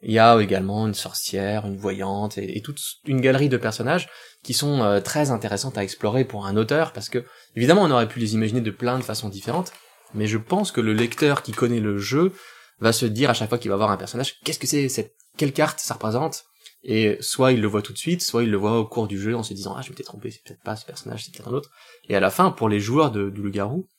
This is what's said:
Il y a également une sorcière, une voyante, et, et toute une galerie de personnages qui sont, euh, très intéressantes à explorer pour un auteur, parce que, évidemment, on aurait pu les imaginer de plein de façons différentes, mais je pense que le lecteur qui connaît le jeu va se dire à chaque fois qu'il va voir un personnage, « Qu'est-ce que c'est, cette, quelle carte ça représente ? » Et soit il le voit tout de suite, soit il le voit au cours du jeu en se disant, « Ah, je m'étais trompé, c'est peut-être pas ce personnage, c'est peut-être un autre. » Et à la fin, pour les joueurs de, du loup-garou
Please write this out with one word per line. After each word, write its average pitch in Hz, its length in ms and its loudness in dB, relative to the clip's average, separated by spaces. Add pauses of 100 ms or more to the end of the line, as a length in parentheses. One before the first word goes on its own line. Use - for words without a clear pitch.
Il - 80 -4
y 110 80 4
a 117 220 10
également 98 440 0
une 107 80 0
sorcière, 101 720 -4
une 98 120 -6
voyante, 98 600 -4
et, 98 200 -6
et 107 40 -8
toute 143 160 -10 (280)
une 135 160 0
galerie 135 260 4
de 127 80 2
personnages 120 540 -2 (340)
qui 127 100 -8
sont, 143 280 0
euh, 101 180 4
très 143 320 0
intéressantes 107 460 -4
à 104 60 -2
explorer 113 420 0
pour 101 200 -10
un 98 120 -2
auteur, 143 340 0
parce - 160 -12
que, 123 160 -6 (320)
évidemment, 151 280 6
on 160 80 4
aurait 117 180 4
pu 123 100 -10
les 110 140 -2
imaginer 110 260 0
de 110 120 -2
plein 123 280 -2
de 123 40 -6
façons 110 260 -8
différentes, 104 420 -6 (420)
mais 107 140 -2
je 107 100 0
pense 180 360 -2
que - 80 0
le 110 100 2
lecteur 120 500 2
qui 113 120 -10
connaît 120 260 0
le 104 180 0
jeu 143 360 2 (460)
va 113 120 4
se 117 140 0
dire 117 240 0
à 120 40 4
chaque 110 160 -2
fois 123 80 0
qu'il 104 140 -4
va 98 60 0
voir 107 140 2
un 95 60 0
personnage, « 117 460 -6
Qu'est-ce 156 160 -4
que 135 80 -6
c'est, 139 220 0
cette, - 260 -6 (220)
quelle 143 160 0
carte 151 260 0
ça - 140 -6
représente ? » 113 500 -4 (400)
Et 110 380 2
soit 131 300 2
il 120 100 4
le 104 60 2
voit 104 160 0
tout - 100 -12
de - 60 -12
suite, 175 240 -2
soit - 180 0
il 117 80 2
le 104 80 2
voit 104 220 2
au 110 80 -2
cours 113 180 -4
du 98 140 -6
jeu 107 160 -2
en 117 80 -4
se 110 100 -8
disant, « 98 240 -10
Ah, 131 60 -12
je - 80 -16
m'étais - 100 -16
trompé, - 300 -14
c'est - 120 -20
peut-être - 200 -20
pas 107 120 -6
ce 107 80 -16
personnage, 113 400 -12
c'est - 80 -16
peut-être - 180 -16
un 120 40 -4
autre. » 143 160 -6 (400)
Et 101 60 0
à 98 40 4
la 95 120 2
fin, 185 180 4
pour 113 200 0
les 104 100 2
joueurs 127 320 2
de, 101 180 -2
du 101 140 -10
loup-garou 101 440 -4 (120)